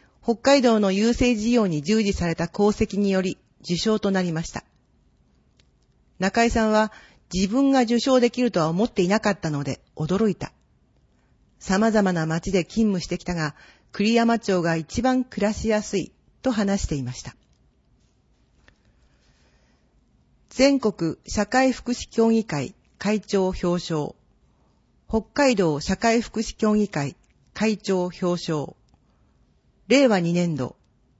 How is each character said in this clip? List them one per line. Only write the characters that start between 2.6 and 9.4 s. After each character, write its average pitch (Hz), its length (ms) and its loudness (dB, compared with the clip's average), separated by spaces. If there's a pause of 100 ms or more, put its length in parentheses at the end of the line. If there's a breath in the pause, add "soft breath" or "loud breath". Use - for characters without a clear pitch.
績 208 260 -2
に 202 100 0
よ 190 120 2
り、 185 160 -4 (240)
受 175 160 -4
賞 220 220 -2
と 202 120 -2
な 190 100 0
り 175 120 -4
ま 165 100 -4
し - 80 -12
た。 - 140 -12 (1500)
中 196 260 0
井 240 40 0
さ 226 160 0
ん 214 60 2
は、 214 200 2 (420 loud breath)
自 185 140 0
分 269 240 2
が 269 100 4
受 233 180 2
賞 254 200 4
で 240 100 4
き 247 120 -4
る 247 100 0
と 180 80 0
は 160 100 2
思 180 160 0
っ 247 60 -8
て - 100 -2
い 175 60 2
な 202 120 2
か 214 120 0
っ 185 80 -4
た 165 100 -8